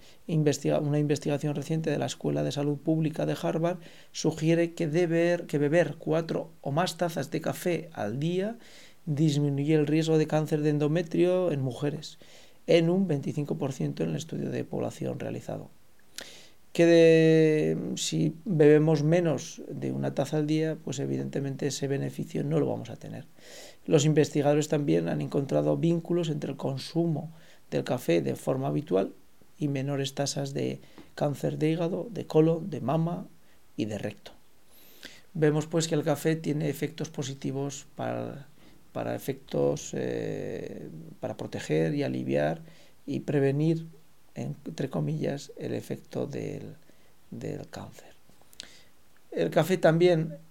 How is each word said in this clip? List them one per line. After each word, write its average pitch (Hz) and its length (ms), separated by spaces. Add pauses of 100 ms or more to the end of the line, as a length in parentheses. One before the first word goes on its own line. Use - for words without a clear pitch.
(260)
investiga-, 151 540
una 147 180
investigación 147 560
reciente 160 380
de 143 80
la 131 80
Escuela 147 360
de 147 80
Salud 143 260
Pública 160 500
de 147 120
Harvard 170 380 (340)
sugiere 165 640
que 170 140
deber-, 170 580
que 147 140
beber 151 400
cuatro 165 500 (120)
o 143 100
más 170 260
tazas 165 320
de 156 120
café 160 520
al 110 260
día 185 380 (480)
disminuye 147 720
el 151 100
riesgo 160 320
de 156 80
cáncer 156 360
de 151 100
endometrio 170 800
en 139 100
mujeres 143 560 (480)
en 165 240
un 190 180
veinticinco 143 520
por 139 140
ciento 151 300
en - 60
el 156 60
estudio 156 340
de 123 140
población 123 560
realizado. 110 500 (1040)
Que 170 140
de, 160 1080
si 160 480
bebemos 151 600
menos 156 680
de 135 220
una 135 240
taza 139 220
al 151 100
día, 156 360
pues - 140
evidentemente 139 680
ese 139 200
beneficio 139 560
no 147 160
lo 139 60
vamos 117 240
a 107 80
tener. 107 300 (580)
Los 156 180
investigadores 147 640
también 160 400
han 160 140
encontrado 147 560
vínculos 170 520
entre 147 220
el 135 60
consumo 156 720 (380)
del 143 140
café 147 380
de 131 140
forma 135 320
habitual 151 460 (440)
y 151 100
menores 139 480
tasas 139 380
de 135 280 (320)
cáncer 147 440
de 151 120
hígado, 170 400
de - 160
colon, 160 440
de 151 120
mama 165 460 (500)
y 113 80
de 104 120
recto. - 340 (1040)
Vemos 151 340
pues 160 200
que 160 80
el 147 80
café 160 320
tiene 156 320
efectos 147 420
positivos 135 880
para, 120 520 (480)
para 117 180
efectos, 143 800
eh, 110 960 (300)
para - 180
proteger 151 580
y 143 80
aliviar 135 580 (440)
y 139 140
prevenir, 147 680 (460)
entre 143 560
comillas, 147 680
el 123 160
efecto - 540
del, 107 480 (540)
del 107 400
cáncer. - 460 (1160)
El 254 180
café 170 280
también 165 600 (140)